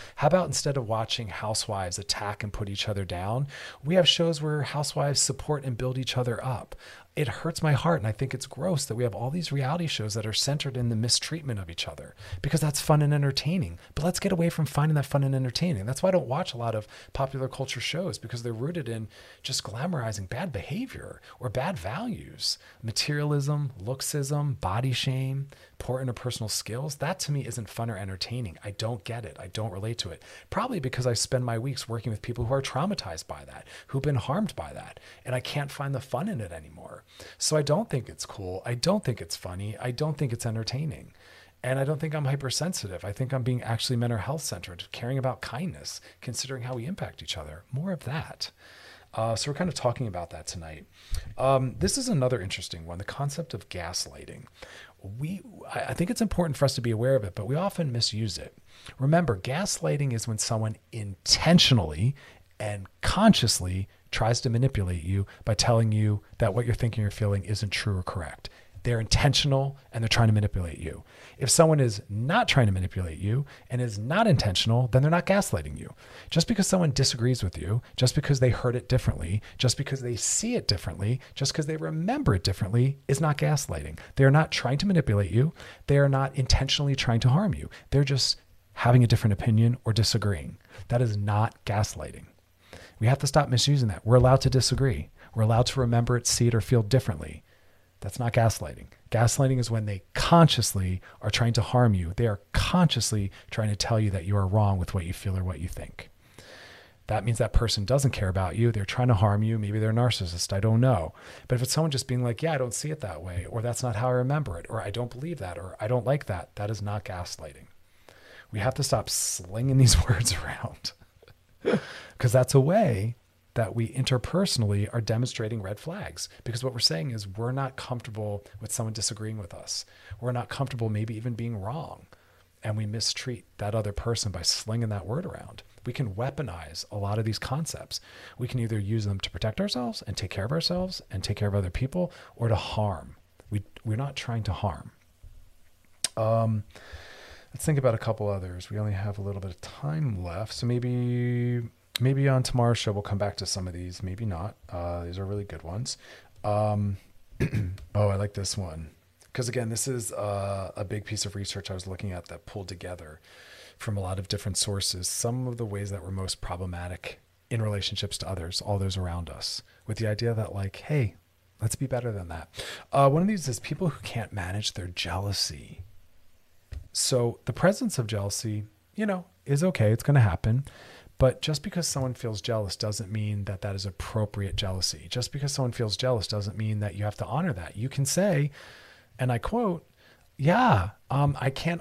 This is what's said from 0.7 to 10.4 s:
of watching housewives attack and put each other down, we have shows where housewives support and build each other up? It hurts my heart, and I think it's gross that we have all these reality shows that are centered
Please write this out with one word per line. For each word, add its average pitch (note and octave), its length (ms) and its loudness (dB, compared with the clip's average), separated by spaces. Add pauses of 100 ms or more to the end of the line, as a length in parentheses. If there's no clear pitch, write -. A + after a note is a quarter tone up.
of A2+ 100 -2
watching A2+ 400 -2
housewives G2+ 680 -4
attack G#2 440 -4
and G#2 120 -6
put G2 160 -4
each - 180 -4
other G2 160 -2
down, G2 440 -2 (360)
we E3+ 120 2
have E3+ 120 8
shows E3 320 4
where D3+ 220 0
housewives C#3+ 580 0
support C#3 420 0
and B2+ 140 -4
build B2+ 220 -2
each C3 180 -4
other B2 260 0
up? - 320 -6 (400)
It D3+ 140 0
hurts - 340 -4
my D#3 100 4
heart, D#3+ 280 2
and G#2 60 -2
I A2 60 2
think B2+ 220 -4
it's B2 100 -10
gross D3+ 400 -2
that A2+ 100 -6
we B2 80 0
have A2 120 0
all A#2 160 -4
these E3 200 -4
reality C#3+ 360 0
shows G#2+ 260 -4
that G#2+ 140 -4
are G#2+ 80 -4
centered C#3 420 -2